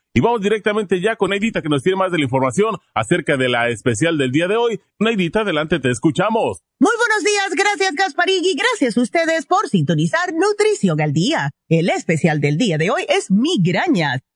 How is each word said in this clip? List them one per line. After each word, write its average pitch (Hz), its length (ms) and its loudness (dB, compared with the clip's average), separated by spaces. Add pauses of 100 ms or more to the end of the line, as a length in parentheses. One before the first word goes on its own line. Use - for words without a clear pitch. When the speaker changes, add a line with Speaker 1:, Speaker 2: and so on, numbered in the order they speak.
(140)
Speaker 1:
Y 117 60 2
vamos 226 220 2
directamente 202 580 -2
ya 220 160 -2
con 190 140 0
Neidita, 202 320 -2
que 156 80 -6
nos 143 120 2
tiene 190 140 2
más 185 160 0
de 175 60 -2
la 147 80 0
información 131 500 0 (180)
acerca 147 440 0
de 131 100 0
la 120 220 0
especial 127 480 0
del 131 140 0
día 170 180 0
de 220 80 0
hoy. 233 240 -2 (180)
Neidita, 208 420 0
adelante, 160 380 -2
te 127 120 0
escuchamos. 170 680 0 (180)
Speaker 2:
Muy 349 200 4
buenos 427 260 0
días, 403 320 0
gracias, 392 400 0
Gasparín, 359 480 0
y 370 120 0
gracias 359 420 0
a 247 40 2
ustedes 330 440 0
por 403 240 0
sintonizar 175 640 0
Nutrición 392 680 0
al 151 140 -2
Día. 165 380 0 (180)
El 165 200 2
especial 165 520 0
del 147 160 0
día 180 200 0
de 165 120 0
hoy 349 180 -2
es 392 240 -4
migrañas, 202 880 0 (160)